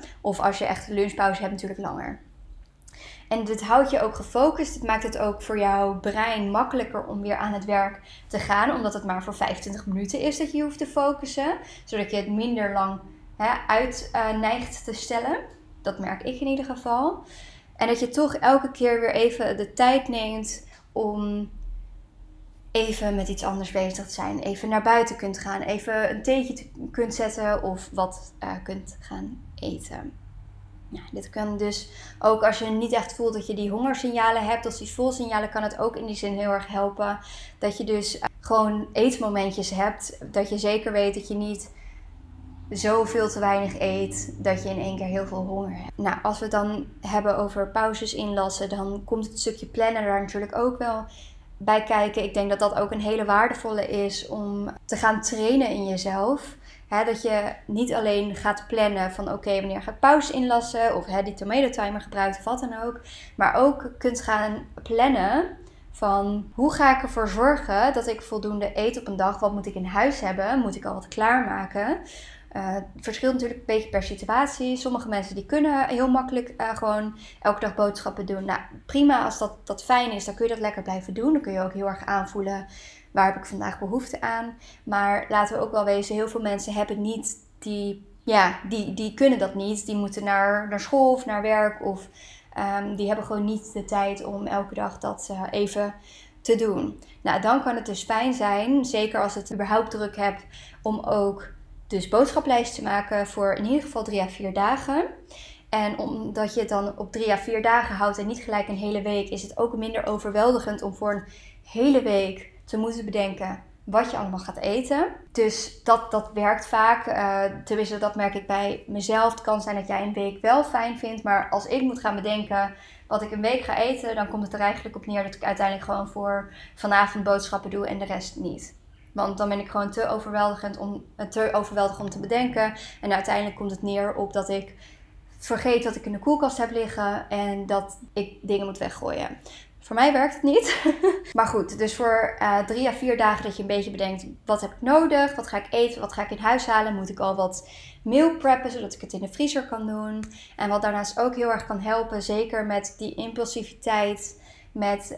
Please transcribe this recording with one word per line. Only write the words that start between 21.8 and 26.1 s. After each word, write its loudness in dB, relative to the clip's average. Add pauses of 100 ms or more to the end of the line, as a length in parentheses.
even 0
met -2
iets -6
anders -4
bezig -2
te -14
zijn. -4
Even -4
naar 2
buiten 4
kunt -6
gaan. -6
Even -2
een -6